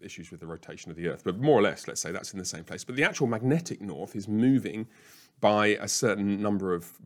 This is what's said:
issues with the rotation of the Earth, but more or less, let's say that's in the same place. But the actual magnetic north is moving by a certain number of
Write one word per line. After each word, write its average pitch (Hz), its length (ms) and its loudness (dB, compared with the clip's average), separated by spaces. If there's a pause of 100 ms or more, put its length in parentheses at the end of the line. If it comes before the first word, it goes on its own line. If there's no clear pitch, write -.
issues 85 300 -16
with 87 100 -16
the 85 60 -14
rotation 80 440 -14
of 80 60 -14
the 85 120 -4
Earth, 71 140 -6
but 92 160 -2
more 135 200 6
or 101 40 6
less, 92 240 2
let's - 140 -6
say 82 100 -6
that's - 220 -10
in 98 60 -12
the 90 60 -8
same 82 200 -8
place. - 200 -10
But 127 120 -10
the 143 80 2
actual 175 220 0
magnetic 127 560 -2
north 92 340 -10
is 104 100 -8
moving 110 600 2 (520)
by 104 280 4
a 104 220 2
certain 101 520 0
number 98 340 0
of 85 320 -8